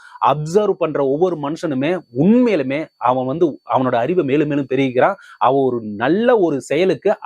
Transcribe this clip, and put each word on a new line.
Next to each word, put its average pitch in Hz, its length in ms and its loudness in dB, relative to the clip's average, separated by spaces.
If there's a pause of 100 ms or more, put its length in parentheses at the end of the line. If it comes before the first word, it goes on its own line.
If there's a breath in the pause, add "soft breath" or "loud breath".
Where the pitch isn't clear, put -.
(260 loud breath)
அப்சர்வ் 165 560 0
பண்ற 147 180 -2 (120)
ஒவ்வொரு 170 320 0
மனுஷனுமே 147 460 -4 (320)
உண்மையிலுமே 185 580 2 (280)
அவன் 127 220 0
வந்து 165 160 0 (260)
அவனோட 127 300 2
அறிவை 170 220 0
மேலும் 147 280 0
மேலும் 143 200 -2
பெருகிக்கிறான். 135 440 2 (220 loud breath)
அவன் 131 240 2
ஒரு 123 160 0 (240)
நல்ல 220 360 2
ஒரு 160 220 0
செயலுக்கு 170 520 0 (140)